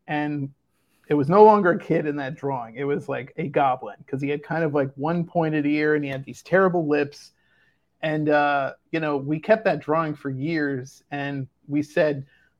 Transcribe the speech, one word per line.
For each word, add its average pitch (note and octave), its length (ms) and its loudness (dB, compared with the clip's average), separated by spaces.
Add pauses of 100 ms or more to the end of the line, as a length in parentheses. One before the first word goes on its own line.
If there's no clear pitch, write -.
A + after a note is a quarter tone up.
And D3 420 -4 (600)
it D3+ 40 0
was C#3+ 160 2
no G3+ 140 8
longer G#3 280 8
a G3 80 -2
kid D#3+ 260 -2
in D3 120 -4
that C#3 180 -8
drawing. B2 400 -8
It C3+ 100 -8
was, C#3+ 220 -4
like, C3 300 -8
a D#3 100 -4
goblin, B2+ 500 0 (100)
'cause C3+ 140 -6
he C#3+ 80 -4
had C#3+ 140 -4
kind D#3+ 200 -4
of, D3+ 100 -2
like, C3+ 220 0
one E3 300 -2
pointed D#3 400 -2
ear, D3+ 300 0
and D3 80 -2
he C#3 60 -6
had C3+ 160 -8
these - 160 -18
terrible F3+ 460 2
lips. D3 460 -2 (680)
And, D#3 280 -2
uh, C#3+ 440 2 (180)
you E3 80 -2
know, D3+ 180 -2
we C#3+ 220 -4
kept G#3+ 260 2
that E3 140 0
drawing D#3 360 -2
for C#3+ 140 -10
years, C#3 840 -6
and C#3 360 -6 (200)
we C#3+ 140 -2
said, D3 440 -2 (340)